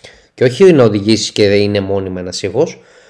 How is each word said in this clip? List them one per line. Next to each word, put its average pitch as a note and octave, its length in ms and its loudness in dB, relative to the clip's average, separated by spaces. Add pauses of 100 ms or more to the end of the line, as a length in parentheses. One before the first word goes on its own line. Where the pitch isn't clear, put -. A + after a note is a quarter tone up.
(340)
Και A#2+ 100 -2
όχι F3+ 280 4
να C3+ 120 4
οδηγήσεις G#2+ 460 0
και - 120 -2
είναι G2+ 380 0
μόνιμα G2 400 -6
ένας F2+ 220 -12
ήχος. B2+ 400 -6 (280)